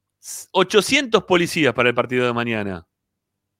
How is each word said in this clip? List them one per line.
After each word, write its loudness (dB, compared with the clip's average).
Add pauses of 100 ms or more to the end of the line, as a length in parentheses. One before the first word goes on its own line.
(520)
Ochocientos 2
policías 2
para 2
el 0
partido 0
de 0
mañana. -4 (760)